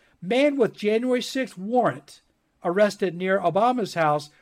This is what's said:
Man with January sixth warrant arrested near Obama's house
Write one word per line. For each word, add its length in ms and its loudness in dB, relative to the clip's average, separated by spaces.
Man 360 2
with 180 0
January 460 0
sixth 360 -6
warrant 640 -2
arrested 520 0
near 240 0
Obama's 540 0
house 380 0